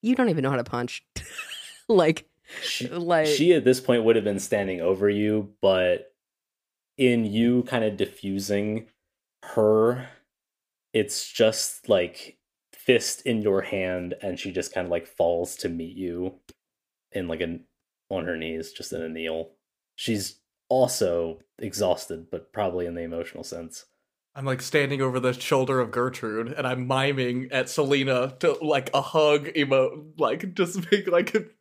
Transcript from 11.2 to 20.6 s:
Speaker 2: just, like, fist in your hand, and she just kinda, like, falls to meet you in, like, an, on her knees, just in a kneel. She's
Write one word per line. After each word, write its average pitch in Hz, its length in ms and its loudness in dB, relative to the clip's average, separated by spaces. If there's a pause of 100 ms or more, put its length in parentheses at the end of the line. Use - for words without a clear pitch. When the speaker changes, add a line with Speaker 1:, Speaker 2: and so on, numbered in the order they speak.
Speaker 2:
just, - 600 0
like, - 480 0 (340)
fist - 540 2
in 113 160 0
your 98 180 4
hand, 92 640 -4
and 92 180 -6
she 101 100 -8
just 87 220 -6
kinda, 90 160 -4
like, 85 180 -4
falls 87 500 -2
to - 120 -6
meet 85 260 -8
you 90 420 -6 (760)
in, 90 160 -6
like, 80 140 -4
an, 85 220 -6 (460)
on 92 140 -4
her 85 120 -4
knees, 80 360 -8
just - 200 -14
in 85 100 -8
a 80 60 -8
kneel. 80 420 -6 (440)
She's - 460 -6 (300)